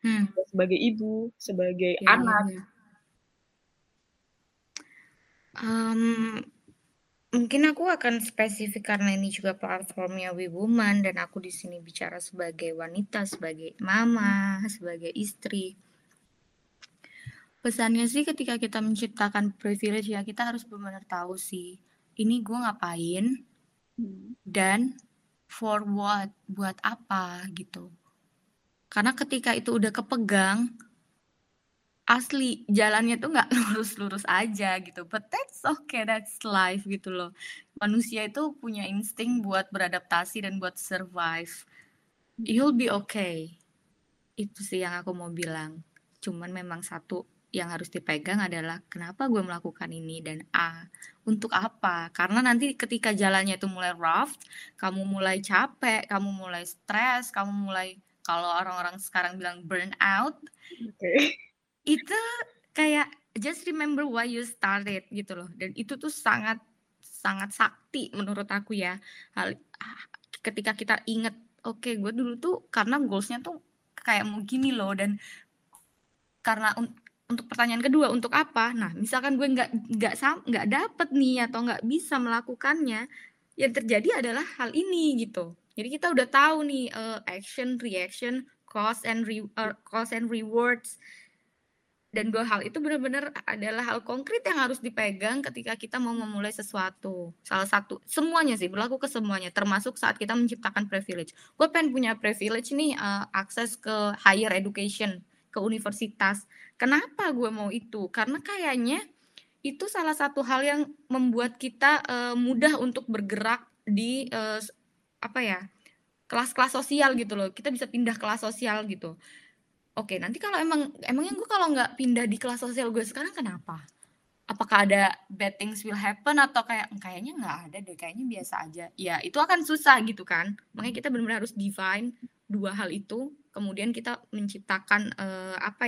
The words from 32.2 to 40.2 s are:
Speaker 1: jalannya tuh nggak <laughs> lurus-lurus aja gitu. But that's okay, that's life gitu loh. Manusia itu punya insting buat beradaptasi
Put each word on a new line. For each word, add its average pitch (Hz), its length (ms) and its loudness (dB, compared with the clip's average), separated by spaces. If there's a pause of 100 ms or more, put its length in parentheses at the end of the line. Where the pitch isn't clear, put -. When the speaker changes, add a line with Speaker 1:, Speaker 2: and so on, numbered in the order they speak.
Speaker 1:
jalannya 214 560 4
tuh 269 140 -4
nggak - 160 4
<laughs> 247 40 4
lurus-lurus 208 720 0
aja 196 560 0
gitu. 180 240 -14
But 208 240 -8
that's 508 320 -6
okay, 285 460 -2
that's 220 340 -2
life 196 480 2
gitu 196 240 -6
loh. 180 180 -6 (460)
Manusia 220 480 0
itu 294 320 -4
punya 208 320 -8
insting 226 560 -2
buat 190 240 -2
beradaptasi 180 800 -2